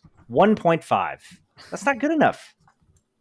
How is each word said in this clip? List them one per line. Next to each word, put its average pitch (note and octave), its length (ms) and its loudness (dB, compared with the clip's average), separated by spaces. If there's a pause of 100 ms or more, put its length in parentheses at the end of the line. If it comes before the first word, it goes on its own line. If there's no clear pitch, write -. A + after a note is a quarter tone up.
(280)
one F#3 280 2
point E3+ 280 0
five. F2 400 -4 (480)
That's - 140 -12
not C4+ 140 0
good D4 120 -2
enough. C4 440 -2 (640)